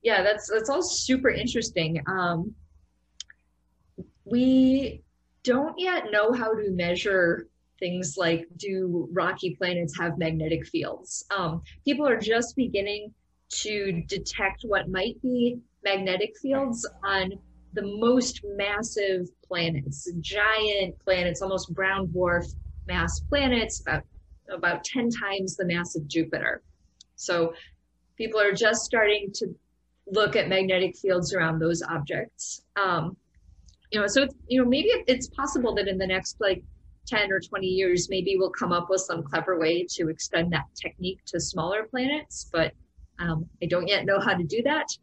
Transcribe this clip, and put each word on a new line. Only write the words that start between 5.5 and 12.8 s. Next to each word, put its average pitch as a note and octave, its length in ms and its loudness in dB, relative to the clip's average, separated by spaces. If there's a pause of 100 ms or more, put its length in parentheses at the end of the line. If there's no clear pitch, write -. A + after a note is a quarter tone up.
yet F4+ 320 0
know G#3 220 4
how A3+ 220 0
to G#3 180 -2
measure F3+ 760 2 (320)
things F3+ 380 -4
like, E3+ 380 0
do F#3 560 -2
rocky F3+ 440 -2
planets F3 440 -2
have E3+ 180 -2
magnetic D#3+ 480 0
fields? - 600 -6 (100)
Um, E3+ 260 -2 (220)
people C#4+ 240 2
are A#3 100 4
just A3+ 380 0
beginning G#3 580 -2 (480)